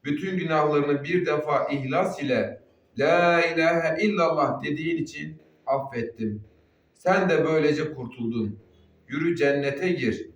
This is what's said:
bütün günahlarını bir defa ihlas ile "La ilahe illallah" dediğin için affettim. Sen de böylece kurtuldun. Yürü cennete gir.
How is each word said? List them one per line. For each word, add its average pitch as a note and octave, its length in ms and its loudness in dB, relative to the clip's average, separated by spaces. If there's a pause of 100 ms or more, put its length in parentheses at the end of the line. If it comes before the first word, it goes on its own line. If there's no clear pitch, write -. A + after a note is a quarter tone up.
bütün F3+ 340 -2
günahlarını D3 640 0
bir F3 220 0
defa D3+ 420 0
ihlas C#3+ 560 -2
ile A#2+ 380 -2 (380)
"La E3+ 460 4
ilahe E3 580 2
illallah" E3 600 0
dediğin D#3 340 -4
için D#2+ 440 -10 (240)
affettim. A2+ 800 -4 (500)
Sen F#3 360 2
de D3+ 160 4
böylece D3 480 2
kurtuldun. A2+ 680 -6 (480)
Yürü E3 280 0
cennete C#3+ 540 0
gir. B2+ 460 -2